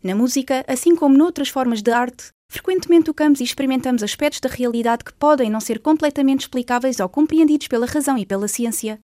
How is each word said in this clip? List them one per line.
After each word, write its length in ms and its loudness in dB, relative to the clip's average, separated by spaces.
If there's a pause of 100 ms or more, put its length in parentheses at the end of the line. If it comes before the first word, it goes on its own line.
Na 120 -4
música, 540 0
assim 260 2
como 220 4
noutras 320 2
formas 320 -2
de 100 0
arte, 360 -4 (260)
frequentemente 520 2
tocamos 360 2
e 40 -4
experimentamos 580 -2
aspectos 360 -4
da 120 -4
realidade 520 -2
que 120 -20
podem 360 2
não 100 -2
ser 200 -6
completamente 600 2
explicáveis 580 -2
ou 80 -2
compreendidos 580 2
pela 200 -2
razão 300 -2
e 100 -4
pela 200 -4
ciência. 520 -6 (100)